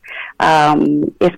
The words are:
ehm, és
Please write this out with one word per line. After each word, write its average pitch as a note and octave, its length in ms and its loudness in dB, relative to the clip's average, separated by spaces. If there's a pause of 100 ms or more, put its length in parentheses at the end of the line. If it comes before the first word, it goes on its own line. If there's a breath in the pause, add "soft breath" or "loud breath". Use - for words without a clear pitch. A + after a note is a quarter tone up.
(380 loud breath)
ehm, D3+ 480 2 (340)
és F3+ 180 2